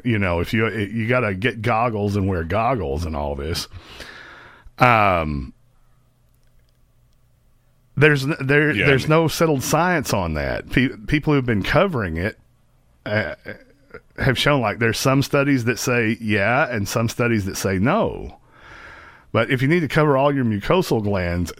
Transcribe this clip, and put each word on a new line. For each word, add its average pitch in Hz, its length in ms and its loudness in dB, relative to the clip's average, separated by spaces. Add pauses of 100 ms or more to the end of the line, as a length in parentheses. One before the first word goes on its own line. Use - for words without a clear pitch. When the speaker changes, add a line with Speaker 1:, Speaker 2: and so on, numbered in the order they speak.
Speaker 1:
You 113 140 0
know, 90 200 0
if 87 140 -4
you, 113 160 0
you 110 380 -4
gotta 120 280 0
get 113 260 -4
goggles 107 540 0
and 98 140 0
wear 90 160 -2
goggles 92 580 -2
and 80 120 -6
all 71 200 -4
this. 73 320 -6 (1080)
Um, 87 760 2 (2500)
there's 143 280 4
n-, 156 140 -2
there, 147 340 2
Speaker 2:
Yeah, 101 120 0
Speaker 1:
there's 135 200 2
Speaker 2:
I - 20 -8
mean 156 160 4
Speaker 1:
no 160 40 2
settled 151 360 0
science 165 500 0
on 87 220 0
that. 65 340 -4
Pe-, 127 260 0 (120)
people 151 260 0
who've 135 120 2
been 110 180 0
covering 135 540 0
it, 87 200 -4 (680)
uh, 104 300 -4 (840)
have 127 180 0
shown, 143 240 2
like, 104 180 -2
there's 113 200 0
some 135 240 2
studies 139 420 2
that 120 140 -2
say 117 400 0
yeah 110 500 0
and 104 180 -4
some 117 220 0
studies 117 360 0
that 95 120 -6
say 95 220 0
no. 131 580 -2 (920)
But 113 180 2
if 127 120 2
you 135 60 2
need 170 120 4
to 156 80 -2
cover 151 300 2
all 143 160 2
your 135 120 0
mucosal 117 560 2
glands, 90 580 -2